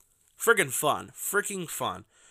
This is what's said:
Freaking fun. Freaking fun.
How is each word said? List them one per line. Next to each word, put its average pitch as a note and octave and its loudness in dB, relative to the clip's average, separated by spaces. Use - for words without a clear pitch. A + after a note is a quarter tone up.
Freaking F#3 4
fun. G2+ 0
Freaking F#3+ -4
fun. G2 -6